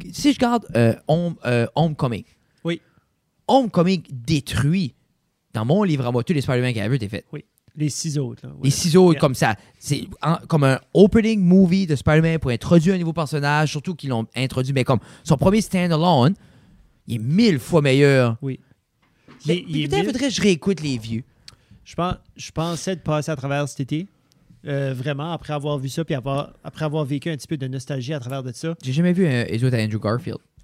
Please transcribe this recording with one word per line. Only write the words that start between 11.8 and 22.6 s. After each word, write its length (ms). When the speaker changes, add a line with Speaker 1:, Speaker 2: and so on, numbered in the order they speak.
Speaker 1:
de 100
Spider-Man 420
pour 120
introduire 440
un 40
nouveau 140
personnage, 580
surtout 240
qu'ils 160
l'ont 240
introduit, 380
mais 120
comme 140
son 120
premier 240
standalone, 760
il 100
est 20
mille 400
fois 240
meilleur. 600
Speaker 2:
Oui. 160
Speaker 1:
Mais, 220
Speaker 2:
Il 80
est, 20
il 60
est 40
Speaker 1:
peut-être 160
Speaker 2:
mille 80
Speaker 1:
faudrait 160
que 60
je 80
réécoute 380
les 180
vieux. 240
Speaker 2:
Je 100
pen-, 240
je 140
pensais 460